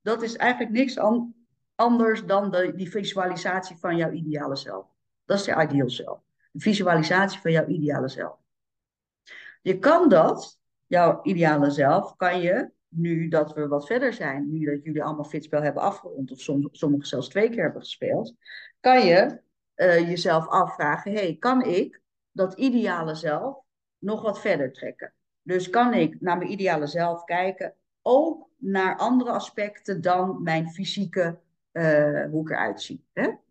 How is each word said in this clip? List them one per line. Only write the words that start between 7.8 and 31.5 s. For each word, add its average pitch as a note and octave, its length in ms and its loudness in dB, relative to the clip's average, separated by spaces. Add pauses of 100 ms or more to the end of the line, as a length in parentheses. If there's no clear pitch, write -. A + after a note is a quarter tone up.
zelf. - 280 -10 (1200)
Je F#3 180 0
kan E4 300 6
dat, - 500 4 (280)
jouw F3 360 4
ideale D3+ 480 2
zelf, D3+ 440 2
kan F3+ 260 0
je, F#3 280 0 (180)
nu E3 400 -2
dat D#3 260 0
we D3+ 140 -4
wat C#3+ 180 -2
verder B3 280 0
zijn, C#3+ 380 -6
nu D#3 140 -4
dat C#3+ 180 -4
jullie D3+ 200 -6
allemaal D3+ 200 -6
fitspel D3 380 -4
hebben C#3+ 200 -2
afgerond, C#3 500 -6
of C3 80 -16
som-, C#3+ 320 -2
sommigen C#3+ 360 -2
zelfs C3 220 -6
twee G#3+ 200 0
keer A3+ 140 -4
hebben - 180 -4
gespeeld, - 540 -6 (440)
kan B3+ 260 6
je, F3+ 360 4 (380)
eh, E3+ 300 4
jezelf E3+ 380 0
afvragen: E3+ 640 0
"Hey, F#3+ 240 -2
kan B3+ 280 2
ik G#3+ 380 -2 (300)
dat F#3+ 220 -2
ideale F#3 640 0
zelf E3+ 480 -4 (340)
nog G3+ 240 -4
wat G3+ 180 -4
verder D3 340 -2
trekken? - 400 -14 (280)
Dus F3+ 280 -2
kan A#3+ 240 4
ik D#3+ 280 0
naar F3 160 0
mijn F3+ 140 -6
ideale F3+ 360 -2
zelf E3+ 360 -4
kijken, F#3 500 -4 (280)
ook D4 560 2
naar F#3+ 400 0
andere A#3+ 340 2
aspecten G#3 680 -6
dan F3+ 420 0
mijn E3 260 0
fysieke, F3+ 680 -4 (320)